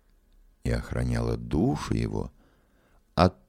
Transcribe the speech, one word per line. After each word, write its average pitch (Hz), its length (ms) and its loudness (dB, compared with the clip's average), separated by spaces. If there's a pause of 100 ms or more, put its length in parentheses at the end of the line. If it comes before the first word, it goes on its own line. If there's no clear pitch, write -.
(640)
и - 80 -2
охраняло 58 640 -2
душу 73 580 0
его 52 380 -4 (800)
от 90 220 4 (120)